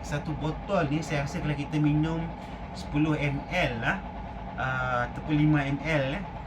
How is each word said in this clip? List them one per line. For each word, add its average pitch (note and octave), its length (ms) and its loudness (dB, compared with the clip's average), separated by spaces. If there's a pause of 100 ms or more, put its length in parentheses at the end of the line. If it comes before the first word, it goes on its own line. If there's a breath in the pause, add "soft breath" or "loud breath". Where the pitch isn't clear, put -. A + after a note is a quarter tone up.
satu D3 320 -2
botol D#3 480 0
ni, D3 160 2
saya D3 240 0
rasa D#3+ 160 -4
kalau D3 160 0
kita D3+ 240 0
minum D#3 400 4 (560 loud breath)
sepuluh D3+ 400 2
M C#3+ 320 0
L D3+ 320 2
lah, E3 160 0 (560)
ah, B2+ 560 0
ataupun D3 240 -2
lima D3 320 6
M C#3 160 0
L, C#3+ 320 0
ya, G3 80 -4 (260)